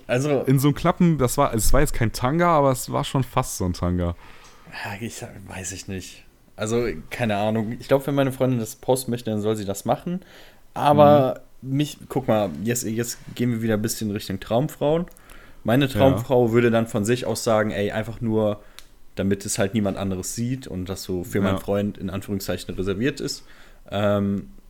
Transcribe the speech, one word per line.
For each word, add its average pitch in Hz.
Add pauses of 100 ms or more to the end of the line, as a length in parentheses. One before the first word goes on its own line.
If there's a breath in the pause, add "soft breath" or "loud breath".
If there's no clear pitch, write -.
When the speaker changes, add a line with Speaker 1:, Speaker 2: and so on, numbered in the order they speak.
Speaker 1:
Also 131
Speaker 2:
In 135
so 143
einem 143
knappen, 170
das 123
war, 143
es 110
war 135
jetzt 151
kein 110
Tanga, 165
aber 139
es 127
war 127
schon 135
fast -
so 98
ein 87
Tanga. 87 (720 loud breath)
Speaker 1:
Ja, 104
ich, 110 (280)
weiß 92
ich -
nicht. - (300)
Also, 113 (240)
keine 110
Ahnung. 110
Ich -
glaub, 139
wenn 143
meine 139
Freundin 131
das -
posten 127
möchte, 117
dann 107
soll 107
sie 107
das 95
machen. 160 (540 loud breath)
Aber 147 (200)
Speaker 2:
Mhm. 135
Speaker 1:
mich, 147 (100)
guck 127
mal, 107 (120)
jetzt, 117
jetzt 113 (160)
gehen 120
wir 113
wieder 113
ein 104
bisschen 107
Richtung 98
Traumfrauen. 151 (580 loud breath)
Meine 131
Speaker 2:
Ja. 127
Speaker 1:
Traumfrau 123
würde 120
dann 113
von 104
sich 123
aus 110
sagen, 107
„Ey, 101
einfach 110
nur, 110 (560 loud breath)
damit 98
es -
halt 98
niemand 101
anderes 92
sieht 127
und 90
das 95
so 90
für 104
meinen 95
Speaker 2:
Ja. -
Speaker 1:
Freund 101
in 95
Anführungszeichen 95
reserviert 101
ist, - (440 soft breath)
ähm, 101 (200)